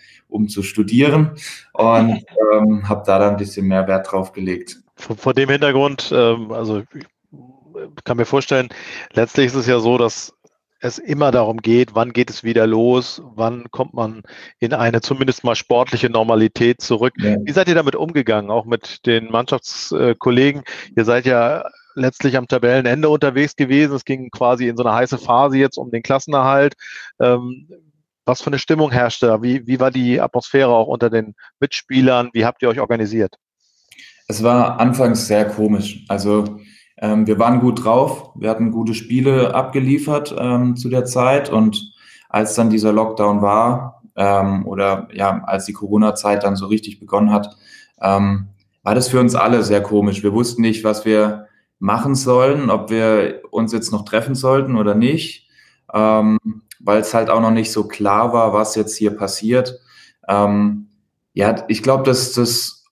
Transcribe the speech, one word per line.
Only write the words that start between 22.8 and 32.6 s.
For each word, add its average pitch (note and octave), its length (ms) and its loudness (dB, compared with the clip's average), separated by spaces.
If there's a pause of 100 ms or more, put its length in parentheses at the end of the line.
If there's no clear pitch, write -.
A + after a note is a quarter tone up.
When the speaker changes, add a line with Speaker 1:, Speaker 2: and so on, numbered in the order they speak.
Speaker 3:
unterwegs C#3+ 460 0
gewesen. C#3 400 0
Es B2 100 -10
ging C3 240 -6
quasi B2 380 0
in A#2 100 -4
so B2 60 -2
eine A2 100 2
heiße B2 240 0
Phase C3+ 400 2
jetzt C3+ 200 0
um B2+ 120 -10
den A#2 140 -6
Klassenerhalt. C#3 720 2 (440)
Ähm, B2 480 -2 (580)
was B2+ 160 -2
für - 60 -10
eine C#3 120 -2
Stimmung D#3 320 0
herrschte A#2+ 360 0
da? A2 140 2
Wie, B2 240 -2
wie B2+ 140 -2
war C3 100 2
die B2 320 0
Atmosphäre B2 480 0
auch A2+ 180 4
unter A#2+ 220 0
den A2 240 -2 (260)
Mitspielern? B2+ 760 0
Wie A2+ 120 0
habt - 160 -4